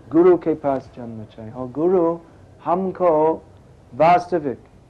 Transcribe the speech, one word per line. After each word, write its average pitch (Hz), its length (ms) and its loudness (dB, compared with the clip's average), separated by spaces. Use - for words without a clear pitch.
गुरु 170 260 6
के 165 160 -2
पास 139 420 -4
जाना 117 280 -14
चाहिए, 110 280 -18
और 123 200 -12
गुरु 170 460 0
हमको 165 760 0
वास्तविक 160 640 0